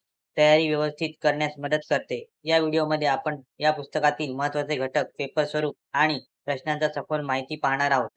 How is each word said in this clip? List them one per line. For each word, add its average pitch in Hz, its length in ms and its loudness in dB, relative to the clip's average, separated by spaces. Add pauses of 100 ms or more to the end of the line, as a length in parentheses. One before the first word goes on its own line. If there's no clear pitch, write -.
(380)
तयारी 156 300 6
व्यवस्थित 151 420 -2 (120)
करण्यास 147 380 0
मदत 147 300 -2
करते. 127 340 -2 (200)
या 160 160 2
व्हिडिओमध्ये 156 480 0
आपण 143 320 -2 (200)
या 151 120 2
पुस्तकातील 147 600 -2
महत्त्वाचे 143 420 -2
घटक, 131 300 -2 (120)
पेपर 147 280 -2
स्वरूप 151 300 -2 (180)
आणि 147 260 2 (260)
प्रश्नांचा 147 440 -2
सखोल 147 320 -4
माहिती 135 340 -4
पाहणार 139 360 0
आहोत. 123 260 0